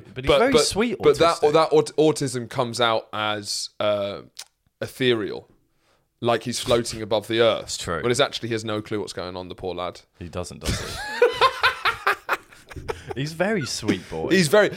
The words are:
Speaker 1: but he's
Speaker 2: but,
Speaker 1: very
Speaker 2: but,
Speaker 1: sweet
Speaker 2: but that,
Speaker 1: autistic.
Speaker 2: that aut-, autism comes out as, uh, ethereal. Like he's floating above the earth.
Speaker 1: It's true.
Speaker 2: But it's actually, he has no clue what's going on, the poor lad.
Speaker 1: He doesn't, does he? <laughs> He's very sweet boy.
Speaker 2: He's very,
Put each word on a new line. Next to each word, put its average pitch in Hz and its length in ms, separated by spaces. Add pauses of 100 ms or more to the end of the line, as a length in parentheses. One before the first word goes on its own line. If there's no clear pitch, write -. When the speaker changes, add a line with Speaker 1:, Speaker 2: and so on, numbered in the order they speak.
(140)
Speaker 1:
but 127 100
he's 135 40
Speaker 2:
but, 147 100
Speaker 1:
very 254 160
Speaker 2:
but, 147 120
Speaker 1:
sweet 220 360
Speaker 2:
but 143 160
that, 165 200
Speaker 1:
autistic. 151 160
Speaker 2:
that 160 200
aut-, 151 240
autism 139 500
comes 120 320
out 113 320
as, 107 580 (100)
uh, 101 420 (580)
ethereal. 110 680 (760)
Like 117 200
he's 120 160
floating 117 420
above 104 260
the 113 140
earth. 107 220
Speaker 1:
It's - 160
true. 85 240
Speaker 2:
But 123 80
it's 117 80
actually, 120 300
he 117 40
has 110 100
no 107 200
clue 107 160
what's - 140
going 90 220
on, 92 140
the 90 60
poor 90 180
lad. 87 280 (180)
Speaker 1:
He 87 100
doesn't, 80 300
does 76 200
he? - 60
<laughs> 784 420 (1900)
He's 147 180
very 180 320
sweet 101 440
boy. 80 200
Speaker 2:
He's 175 180
very, 190 300